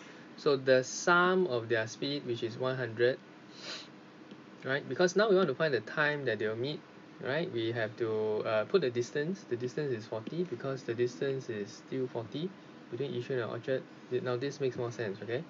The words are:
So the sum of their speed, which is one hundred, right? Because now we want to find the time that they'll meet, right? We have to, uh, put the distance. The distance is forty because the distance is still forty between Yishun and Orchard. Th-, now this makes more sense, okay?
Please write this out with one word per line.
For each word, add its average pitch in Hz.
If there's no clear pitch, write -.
So 143
the 131
sum 180
of 117
their 113
speed, 143
which 117
is 113
one 131
hundred, 120
right? 135
Because 180
now 208
we 190
want 190
to 127
find 160
the 147
time 147
that 110
they'll 110
meet, 131
right? 143
We 113
have 113
to, 110
uh, 107
put 180
the 131
distance. 147
The 123
distance 131
is 107
forty 117
because 135
the 120
distance 131
is 104
still 131
forty 123
between 135
Yishun 123
and 120
Orchard. 123
Th-, 123
now 123
this 139
makes 131
more 117
sense, 104
okay? 117